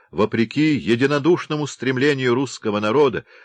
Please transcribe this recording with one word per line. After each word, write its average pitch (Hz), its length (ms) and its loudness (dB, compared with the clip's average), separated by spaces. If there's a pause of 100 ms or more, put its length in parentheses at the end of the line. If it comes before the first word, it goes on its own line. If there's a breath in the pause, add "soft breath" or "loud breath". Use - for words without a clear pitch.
(120 soft breath)
вопреки 113 640 0
единодушному 139 920 0
стремлению 131 680 0
русского 110 460 -4
народа, 110 440 0 (200 loud breath)